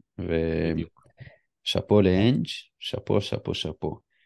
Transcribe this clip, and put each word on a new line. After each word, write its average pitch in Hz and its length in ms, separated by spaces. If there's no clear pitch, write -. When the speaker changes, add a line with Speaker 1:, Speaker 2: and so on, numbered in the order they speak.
Speaker 1:
ו- 82 540
Speaker 2:
בדיוק. 82 340
Speaker 1:
שאפו - 360
לאנג', 101 460
שאפו, - 420
שאפו, - 340
שאפו. - 460